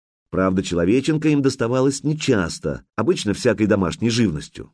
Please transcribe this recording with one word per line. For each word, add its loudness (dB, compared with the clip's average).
Правда, 0
человеченка 0
им 2
доставалась 0
нечасто, -2
обычно 0
всякой 0
домашней 0
живностью, -2